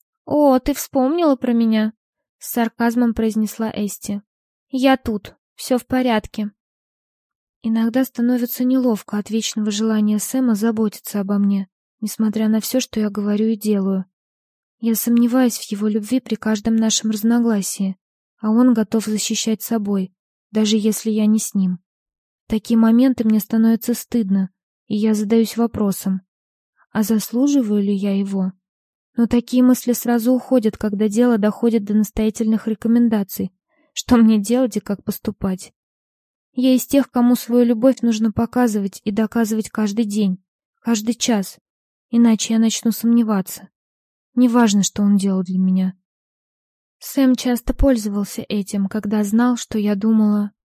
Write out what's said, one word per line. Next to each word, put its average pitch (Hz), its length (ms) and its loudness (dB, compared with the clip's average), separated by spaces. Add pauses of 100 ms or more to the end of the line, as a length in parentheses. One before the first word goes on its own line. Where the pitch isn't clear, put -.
(240)
«О, 277 340 4
ты 269 160 -2
вспомнила 277 600 0
про 240 160 -2
меня?» 220 400 0 (460)
с - 120 -16
сарказмом 233 640 0
произнесла 220 560 -2
Эсти. 208 520 -8 (460)
«Я 262 280 4
тут, 220 400 -6 (180)
все - 240 -2
в - 80 -18
порядке». 226 640 -2 (1120)
Иногда 226 420 0
становится 247 600 -2
неловко 247 540 0
от 208 120 -8
вечного 214 400 -4
желания 214 480 0
Сэма 254 360 -2
заботиться 214 680 -2
обо 202 180 -2
мне, 202 300 0 (320)
несмотря 214 480 -2
на 220 120 0
все, 254 200 -2
что - 200 -6
я 214 80 -2
говорю 208 380 -2
и 226 100 -2
делаю. 196 480 -2 (760)
Я 226 140 0
сомневаюсь 240 640 2
в - 120 -12
его 208 180 -2
любви 214 320 -2
при - 140 -8
каждом 220 420 -2
нашем 220 340 0
разногласии, 214 840 -2 (420)
а 214 120 -4
он 247 240 4
готов 220 320 -2
защищать 214 560 -4
собой, 202 520 -4 (360)
даже 214 260 0
если 214 340 -2
я 214 140 0
не 214 140 4
с - 160 -8
ним. 185 240 0 (680)
В - 40 -10
такие 220 260 -2
моменты 240 480 4
мне 214 160 2
становится 226 540 0
стыдно, 196 560 -2 (360)
и 208 100 -4
я 214 180 0
задаюсь 214 420 0
вопросом: 208 640 -2 (720)
а 214 100 0
заслуживаю 226 800 0
ли 202 120 0
я 196 200 -2
его? 196 380 -4 (640)
Но 233 100 2
такие 240 360 0
мысли 254 300 2
сразу 240 400 0
уходят, 240 440 0
когда 208 320 -2
дело 233 300 2
доходит 214 460 0
до 208 100 -2
настоятельных 220 760 -2
рекомендаций, 220 840 0 (400)
что - 220 2
мне 220 220 6
делать 233 380 0
и 202 40 -4
как - 240 -8
поступать. - 680 -8 (800)
Я 254 220 2
из 254 120 0
тех, 277 240 2
кому 247 240 2
свою 240 300 2
любовь 240 380 2
нужно 226 300 0
показывать 220 720 -2
и 208 60 -4
доказывать 220 600 -2
каждый 214 340 -2
день, 202 400 -2 (360)
каждый 226 340 -2
час, - 440 -2 (520)
иначе 226 440 2
я 226 60 2
начну 226 300 0
сомневаться. 220 800 0 (640)
Неважно, 233 480 4
что - 200 -4
он 202 140 4
делал 190 260 0
для 185 160 -4
меня. 185 360 0 (1040)
Сэм 262 380 0
часто - 360 -2
пользовался 214 760 0
этим, 202 400 -4
когда 214 360 -2
знал, 233 320 2
что - 220 -6
я 208 160 0
думала, 208 580 2 (120)